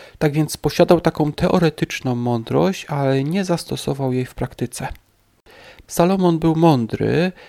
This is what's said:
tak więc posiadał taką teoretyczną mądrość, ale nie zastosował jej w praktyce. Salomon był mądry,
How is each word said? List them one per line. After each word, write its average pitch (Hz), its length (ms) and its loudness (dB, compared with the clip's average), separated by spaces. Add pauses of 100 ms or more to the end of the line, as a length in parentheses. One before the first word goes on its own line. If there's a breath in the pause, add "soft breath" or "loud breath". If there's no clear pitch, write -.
(180 loud breath)
tak 156 140 0
więc 151 260 -2
posiadał 170 440 4
taką 151 300 0
teoretyczną 165 840 -2
mądrość, 123 680 -2
ale 139 380 0
nie 180 220 -2
zastosował 139 680 -4
jej 127 120 -2
w - 100 -18
praktyce. - 520 -8 (1000 loud breath)
Salomon 180 520 2
był 160 160 2
mądry, 143 760 2 (180 loud breath)